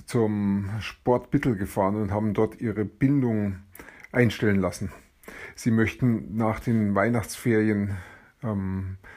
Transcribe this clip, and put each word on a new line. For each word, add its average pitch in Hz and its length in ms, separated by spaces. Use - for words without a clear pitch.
zum 101 720
Sport - 540
Bittel 139 240
gefahren 98 400
und 101 160
haben 104 220
dort 110 260
ihre 107 240
Bindung 113 720
einstellen 107 480
lassen. 90 320
Sie 120 160
möchten 113 640
nach 110 240
den 107 340
Weihnachtsferien, 107 1000
ähm, 95 540